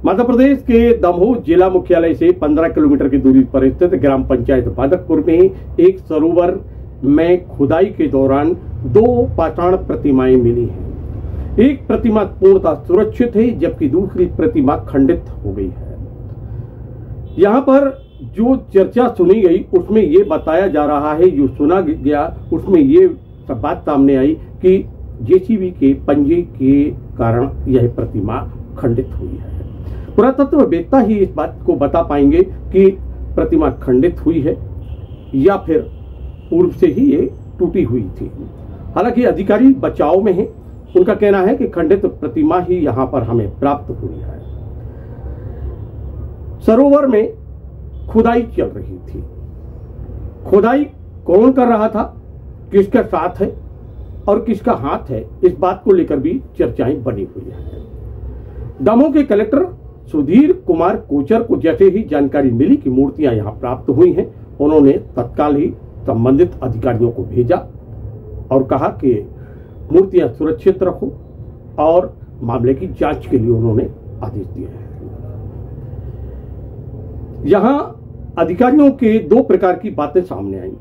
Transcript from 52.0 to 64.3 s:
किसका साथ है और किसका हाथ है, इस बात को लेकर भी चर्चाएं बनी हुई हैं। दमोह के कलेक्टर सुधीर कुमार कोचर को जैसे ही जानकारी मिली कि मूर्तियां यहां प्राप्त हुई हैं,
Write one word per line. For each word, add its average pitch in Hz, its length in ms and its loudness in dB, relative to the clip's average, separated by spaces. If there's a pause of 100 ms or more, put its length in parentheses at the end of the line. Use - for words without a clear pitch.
किसका 202 320 4
साथ - 360 -4
है - 200 -2 (640)
और 220 180 2
किसका - 340 -2
हाथ 151 360 -6
है, 110 100 -4 (240)
इस 180 100 6
बात 190 300 -2
को 202 80 4
लेकर 160 240 2
भी 143 160 -2 (260)
चर्चाएं 139 460 -2
बनी 104 220 -6
हुई 90 180 -16
हैं। - 360 -14 (1040)
दमोह 240 300 4
के 294 100 4
कलेक्टर 214 420 2 (440)
सुधीर 202 440 4 (140)
कुमार 175 300 2 (120)
कोचर 143 340 0
को - 140 0
जैसे 160 300 2
ही 190 160 2
जानकारी 139 500 0
मिली 165 240 4
कि 135 140 -4
मूर्तियां 135 440 0
यहां 104 180 -4
प्राप्त 127 380 -6
हुई 160 220 6
हैं, 190 140 -2 (320)